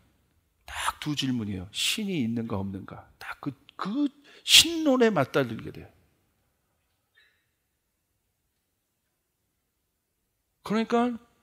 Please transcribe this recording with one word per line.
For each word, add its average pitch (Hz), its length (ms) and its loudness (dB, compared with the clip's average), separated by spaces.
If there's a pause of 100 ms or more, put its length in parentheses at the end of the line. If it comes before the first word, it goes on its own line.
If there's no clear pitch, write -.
(680)
딱 - 280 -6 (100)
두 151 100 -2
질문이에요. 107 560 -2
신이 196 520 -2
있는가 113 340 -2
없는가. 95 500 -8 (120)
딱 - 240 -14
그, 143 100 -6 (240)
그 269 320 -2 (340)
신론에 294 680 6
맞닥뜨리게 135 600 0
돼요. - 160 -16 (4000)
그러니까 226 560 0 (240)